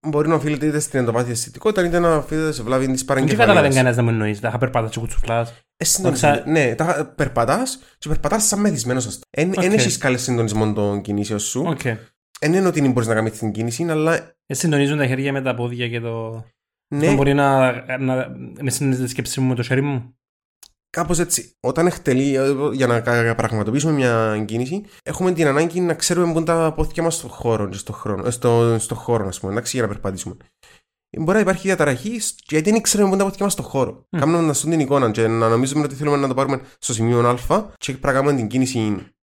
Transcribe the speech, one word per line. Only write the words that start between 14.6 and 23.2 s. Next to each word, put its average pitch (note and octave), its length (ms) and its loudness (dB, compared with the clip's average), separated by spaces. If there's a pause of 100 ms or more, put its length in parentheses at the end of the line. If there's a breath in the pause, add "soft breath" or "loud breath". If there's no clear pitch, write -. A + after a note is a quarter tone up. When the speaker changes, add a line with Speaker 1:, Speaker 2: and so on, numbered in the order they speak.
Speaker 2:
τα C#3+ 80 2
χέρια C3 260 -2
με C3+ 100 -4
τα C3 120 -2
πόδια A#2+ 340 -4
και A#2 120 -6
το A2+ 440 -8 (500)
Speaker 1:
Ναι. C#3+ 100 0
Speaker 2:
Αυτό D3 120 4
μπορεί C#3 180 4
να, C3+ 360 4 (280)
να... C3 300 -2 (320)
με C3+ 100 -2
συνδέεται C3 340 0
η - 20 -4
σκέψη B2+ 340 -6
μου C3 80 2
με B2+ 60 2
το A#2+ 80 -2
χέρι B2+ 200 0
μου. C#3 320 -4 (760)
Speaker 1:
Κάπως E3 280 -2
έτσι. - 420 -4
Όταν C#3 260 2
εκτελεί, C#3 480 0
ε, C3+ 140 2 (240)
για C3 140 0
να A#2 140 2
κα-, A#2 340 2